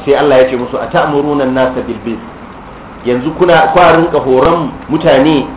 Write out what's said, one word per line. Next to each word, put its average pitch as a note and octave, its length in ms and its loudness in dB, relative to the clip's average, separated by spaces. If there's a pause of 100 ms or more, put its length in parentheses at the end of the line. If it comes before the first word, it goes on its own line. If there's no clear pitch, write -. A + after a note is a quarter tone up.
sai C#3 160 2
Allah C#3+ 200 4
ya C3 80 4
ce C3 80 -2
musu, B2 200 -6
"Ata'muruna C#3+ 680 -2
an-nasa B2+ 360 -2
bil A2 240 -8
birr." A2+ 160 -6 (840)
Yanzu B2 360 -2
kuna, E3+ 320 4
kwa E3 240 4
rinka E3 240 0
horon C3+ 480 2 (160)
mutane C#3+ 600 2 (120)